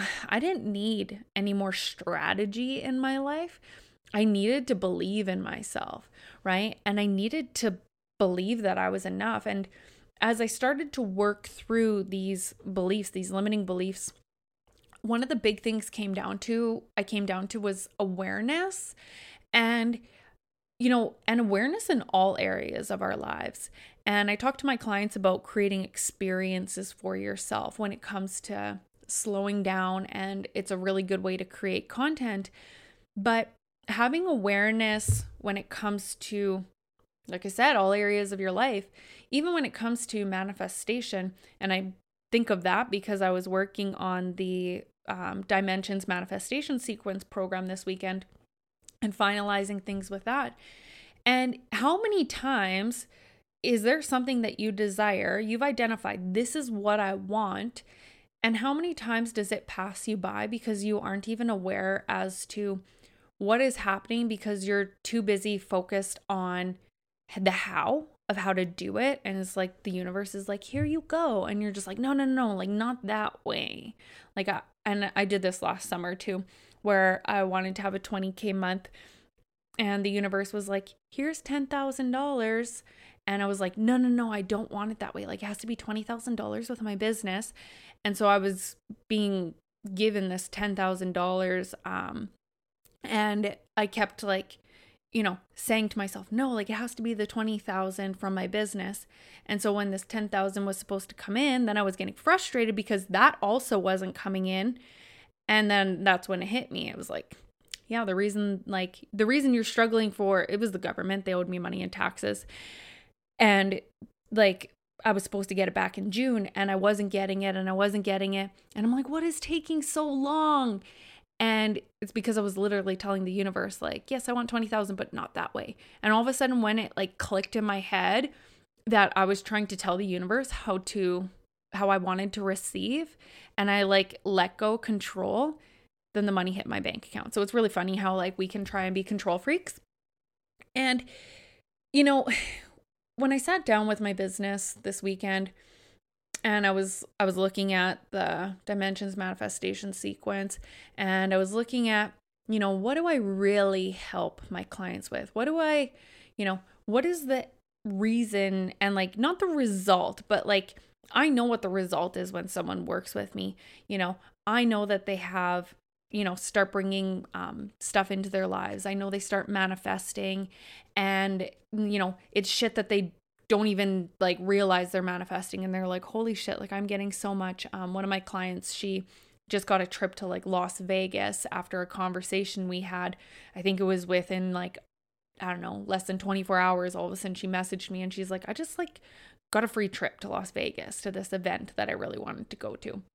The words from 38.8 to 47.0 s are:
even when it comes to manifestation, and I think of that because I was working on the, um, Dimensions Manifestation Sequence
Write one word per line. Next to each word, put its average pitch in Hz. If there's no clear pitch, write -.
even 311
when 302
it 226
comes 233
to 208
manifestation, 190
and 190
I 190
think 233
of 190
that 190
because 196
I 185
was 185
working 190
on 180
the, 185
um, 185
Dimensions 190
Manifestation 196
Sequence 196